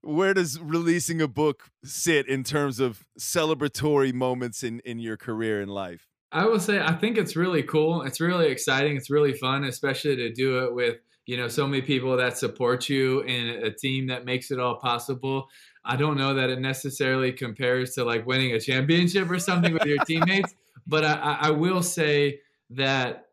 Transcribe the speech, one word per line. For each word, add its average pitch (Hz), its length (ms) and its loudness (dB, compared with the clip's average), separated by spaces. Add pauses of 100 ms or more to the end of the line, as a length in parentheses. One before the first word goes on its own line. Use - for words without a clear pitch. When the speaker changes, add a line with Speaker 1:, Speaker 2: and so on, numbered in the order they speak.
Speaker 1:
Where 180 340 2
does 165 240 0
releasing 165 640 0
a 147 60 2
book 143 420 -2 (140)
sit 143 420 0
in 135 160 -2
terms 139 380 -2
of 123 240 -2 (120)
celebratory 147 960 2
moments 127 520 -2
in, 117 160 -6
in 120 180 -10
your 113 180 -6
career 110 440 -4
and 101 100 -6
life? 92 380 -10 (240)
Speaker 2:
I 165 140 0
will 226 120 4
say, 196 220 0
I 160 140 0
think 220 240 0
it's 175 180 -2
really 170 260 2
cool. 156 400 2
It's 135 180 -6
really 170 280 2
exciting. 139 480 2
It's 131 140 -6
really 143 240 6
fun, 135 280 0
especially 135 540 -2
to 117 160 -4
do 127 320 2
it 120 100 -2
with, 120 220 0 (300)
you 123 100 -4
know, 123 100 -2
so 139 220 0
many 135 140 0
people 131 340 2
that 123 200 2
support 123 520 0
you 131 340 2
and 120 400 -4
a 110 80 -2
team 131 380 -2
that 123 160 -6
makes 127 260 -4
it 131 80 -2
all 123 160 0
possible. 131 760 -4 (360)
I 120 100 -2
don't 143 240 0
know 135 160 0
that 131 160 2
it 131 80 -4
necessarily 131 720 -2
compares 127 640 -2
to, 131 80 -2
like, 117 240 -2
winning 131 280 0
a 110 60 0
championship 170 680 2
or 180 80 0
something 175 340 2
with 160 140 2
your 147 120 2
Speaker 1:
<laughs> 139 60 2
Speaker 2:
teammates, 170 480 0 (320)
but 156 200 0
I, 151 80 2
I, 143 300 -2
I 151 80 2
will 175 340 2
say 147 560 0 (300)
that 131 640 -2